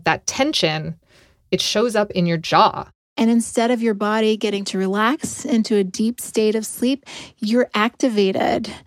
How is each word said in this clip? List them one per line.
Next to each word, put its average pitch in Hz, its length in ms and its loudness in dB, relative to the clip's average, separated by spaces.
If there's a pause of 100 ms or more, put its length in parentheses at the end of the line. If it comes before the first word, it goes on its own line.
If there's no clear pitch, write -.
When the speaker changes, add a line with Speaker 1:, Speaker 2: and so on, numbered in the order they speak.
Speaker 1:
that - 200 0
tension, 165 720 -2 (540)
it 175 100 -2
shows 220 340 -2
up 208 160 2
in 175 140 0
your 170 120 0
jaw. - 520 2 (280)
Speaker 2:
And 226 120 4
instead 233 420 2
of 233 120 0
your 226 100 2
body 214 420 0
getting 202 300 -4
to 196 120 -6
relax 208 680 -2
into 226 300 2
a 202 80 4
deep 220 360 -2
state 214 360 0
of 220 100 -4
sleep, 262 400 -4 (320)
you're 233 380 0
activated, 214 1000 0 (120)